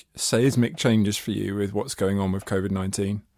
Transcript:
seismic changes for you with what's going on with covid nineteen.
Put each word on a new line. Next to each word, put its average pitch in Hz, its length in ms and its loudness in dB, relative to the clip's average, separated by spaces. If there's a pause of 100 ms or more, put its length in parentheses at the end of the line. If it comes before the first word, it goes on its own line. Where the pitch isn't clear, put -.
(140)
seismic 123 640 2
changes 107 400 4
for - 160 -4
you 101 240 -2
with 101 180 -2
what's 104 220 -4
going 98 240 0
on 95 100 0
with 95 140 -4
covid 95 260 -2
nineteen. 98 520 -4 (160)